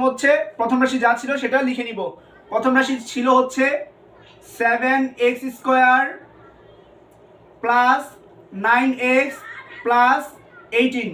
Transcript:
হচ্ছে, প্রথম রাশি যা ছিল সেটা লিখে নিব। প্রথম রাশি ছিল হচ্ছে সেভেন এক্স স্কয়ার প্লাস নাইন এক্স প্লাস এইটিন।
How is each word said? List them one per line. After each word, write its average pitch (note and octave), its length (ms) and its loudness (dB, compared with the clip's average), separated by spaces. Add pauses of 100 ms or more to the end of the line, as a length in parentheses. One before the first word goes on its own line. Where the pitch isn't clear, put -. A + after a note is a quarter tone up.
হচ্ছে, C4 220 0 (300)
প্রথম A#3 240 0
রাশি C4 220 0
যা A#3+ 60 4 (100)
ছিল C4 100 -6 (120)
সেটা B3+ 140 0 (120)
লিখে B3+ 200 -6
নিব। G#3 100 -10 (520)
প্রথম A3+ 260 0
রাশি C4+ 180 0 (160)
ছিল B3 160 -4 (120)
হচ্ছে C4 260 0 (920)
সেভেন A#3+ 400 0 (280)
এক্স B3 160 -2 (140)
স্কয়ার B3+ 460 2 (1600)
প্লাস B3 400 2 (640)
নাইন B3 220 4 (280)
এক্স C#4+ 200 -2 (460)
প্লাস B3 400 2 (560)
এইটিন। A#3+ 340 0